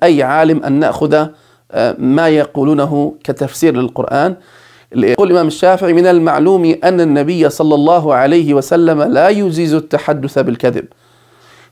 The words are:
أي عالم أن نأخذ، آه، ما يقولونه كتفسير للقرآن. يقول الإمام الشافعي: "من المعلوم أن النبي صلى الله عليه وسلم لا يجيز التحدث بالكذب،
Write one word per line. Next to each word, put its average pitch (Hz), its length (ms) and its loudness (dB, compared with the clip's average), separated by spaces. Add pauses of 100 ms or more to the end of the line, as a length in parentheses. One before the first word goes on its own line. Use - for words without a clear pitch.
أي 160 200 2
عالم 156 420 0
أن 139 80 -4
نأخذ، 151 540 0 (460)
آه، 113 260 -2
ما 147 300 0
يقولونه 147 880 0 (100)
كتفسير 139 520 -2
للقرآن. 131 580 -2 (600)
يقول 123 320 2
الإمام 175 200 2
الشافعي: 180 460 0
"من 175 140 2
المعلوم 165 680 2 (100)
أن 180 160 0
النبي 151 500 0
صلى 151 240 0
الله 151 400 2
عليه 143 400 2
وسلم 160 480 2
لا 156 260 2
يجيز 170 460 -2
التحدث 151 640 -4
بالكذب، 127 460 -2 (880)